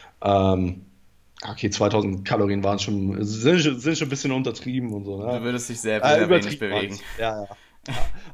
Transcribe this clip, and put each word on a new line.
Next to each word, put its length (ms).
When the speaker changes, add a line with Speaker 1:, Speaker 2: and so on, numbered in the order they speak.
Speaker 1:
Ähm, 580
okay, 200
zweitausend 560
Kalorien 380
waren 160
schon, 440
sind, 380
schon, 180
sind 180
schon 100
ein 20
bisschen 220
untertrieben 640
und 120
so, 180
ne? 80
Speaker 2:
Du 100
würdest 280
dich 120
sehr, 220
Speaker 1:
Äh, 120
Speaker 2:
sehr 160
wenig 260
Speaker 1:
übertrieben 20
Speaker 2:
bewegen. 400
Speaker 1:
meinst 60
du. 40
Ja, 200
ja. 160
Ja. 160